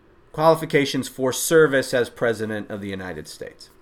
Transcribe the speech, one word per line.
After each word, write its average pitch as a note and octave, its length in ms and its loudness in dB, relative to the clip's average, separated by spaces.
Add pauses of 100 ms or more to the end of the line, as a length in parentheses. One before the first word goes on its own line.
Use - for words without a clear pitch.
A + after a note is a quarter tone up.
(320)
qualifications D#3 800 2
for C3 240 -2
service C#3 640 2
as A#2+ 160 0
president G#2+ 580 -4
of G#2 100 -8
the G2+ 100 -8
United F#2 380 -10
States. - 440 -18 (100)